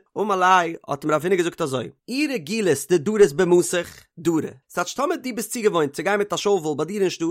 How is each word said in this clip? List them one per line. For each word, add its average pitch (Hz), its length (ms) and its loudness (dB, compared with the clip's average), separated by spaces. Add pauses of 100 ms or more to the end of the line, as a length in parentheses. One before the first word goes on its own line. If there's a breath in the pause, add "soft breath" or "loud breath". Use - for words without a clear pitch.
(160)
און 208 160 -2
עליי 180 440 4 (120)
האט 143 180 -6
ihm - 60 -2
רב 151 140 0
הנה 196 100 2
געזאגט, 175 260 -2
אזוי. 131 280 -4 (180)
איר 269 280 -2
גילס, 180 520 0
די 180 100 4
דורס 202 340 4
במוסך, 175 720 0 (140)
דורה. 165 320 -2 (220)
עס - 60 -6
האט 175 100 -2
שטאמעט, 294 320 -4
די 254 140 -8
ביסט 214 240 -8
געוואוינט, 170 360 0
צו 165 100 -8
גיין 196 140 0
מיט 202 120 -4
דער 170 80 -4
שאוול, 156 400 -2
ביי 151 80 -4
דיר 202 160 -6
אין 180 80 2
שטאט. 165 220 -4